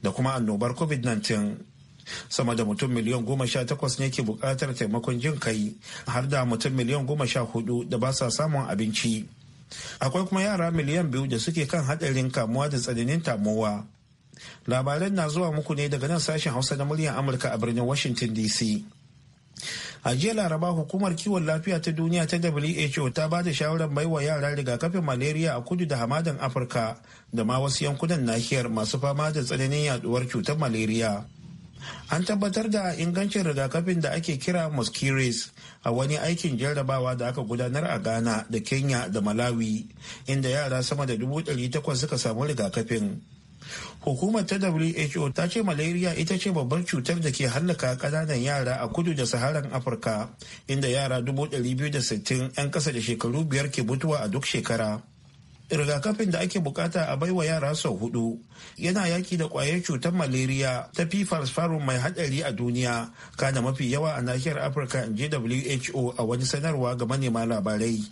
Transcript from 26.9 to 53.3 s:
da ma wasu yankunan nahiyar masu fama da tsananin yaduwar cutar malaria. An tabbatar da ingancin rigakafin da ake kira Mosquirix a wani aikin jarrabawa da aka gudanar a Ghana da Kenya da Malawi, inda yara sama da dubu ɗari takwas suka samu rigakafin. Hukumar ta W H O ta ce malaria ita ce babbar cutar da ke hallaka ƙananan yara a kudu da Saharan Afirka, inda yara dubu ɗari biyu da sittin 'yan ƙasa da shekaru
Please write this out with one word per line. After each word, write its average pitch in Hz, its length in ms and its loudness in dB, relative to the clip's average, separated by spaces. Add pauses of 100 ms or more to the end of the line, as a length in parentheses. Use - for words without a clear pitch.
da 113 80 2
ma 123 160 2
wasu 139 260 0
yankunan 143 380 2
nahiyar 117 480 2
masu 113 300 0
fama 143 320 0
da 151 100 0
tsananin 135 480 0
yaduwar 123 400 0
cutar 135 280 0
malaria. 110 680 0 (840)
An 165 140 2
tabbatar 208 460 0
da 196 240 0
ingancin 190 520 0
rigakafin 160 560 2
da 143 100 0
ake 160 260 -2
kira 170 320 0
Mosquirix 131 800 0 (340)
a 120 80 2
wani 139 260 2
aikin 165 400 0
jarrabawa 131 580 0
da 120 120 -2
aka 123 140 -4
gudanar 123 460 -2
a 113 100 0
Ghana 113 520 0
da 110 100 0
Kenya 131 480 0
da 104 120 0
Malawi, 110 680 0 (420)
inda 135 220 2
yara 131 320 0
sama 139 240 0
da 123 100 0
dubu 131 260 -2
ɗari 131 280 -2
takwas 147 300 0
suka 139 180 0
samu 113 280 0
rigakafin. 110 720 0 (800)
Hukumar 185 460 2
ta 190 120 0
W 165 380 2
H 151 200 0
O 147 140 0
ta 165 180 0
ce 226 140 0
malaria 170 520 2
ita 170 240 0
ce 196 160 0
babbar 151 320 2
cutar 165 340 0
da 156 100 2
ke 131 200 0
hallaka 135 480 0
ƙananan 147 440 0
yara 131 400 0
a 120 60 -2
kudu 170 260 0
da 135 120 0
Saharan 135 460 0
Afirka, 117 560 -2 (400)
inda 135 200 2
yara 127 340 2
dubu 139 280 0
ɗari 127 260 0
biyu 143 140 0
da 143 80 0
sittin 127 580 0
'yan 143 140 0
ƙasa 143 220 0
da 120 80 -2
shekaru 120 440 0